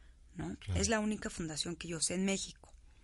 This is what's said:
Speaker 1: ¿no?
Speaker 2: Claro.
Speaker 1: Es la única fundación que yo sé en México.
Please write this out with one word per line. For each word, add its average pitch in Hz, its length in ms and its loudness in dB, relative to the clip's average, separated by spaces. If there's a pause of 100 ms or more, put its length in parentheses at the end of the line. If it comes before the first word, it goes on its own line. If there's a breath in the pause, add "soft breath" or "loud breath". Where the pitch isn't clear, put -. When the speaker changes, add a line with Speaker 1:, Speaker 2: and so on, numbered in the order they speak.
(360 soft breath)
Speaker 1:
¿no? 175 220 -4
Speaker 2:
Claro. - 220 0
Speaker 1:
Es 196 100 4
la 220 100 6
única 214 300 0
fundación 165 480 -4
que - 100 -8
yo 165 140 -2
sé - 140 2
en 190 100 4
México. - 480 -2 (300 loud breath)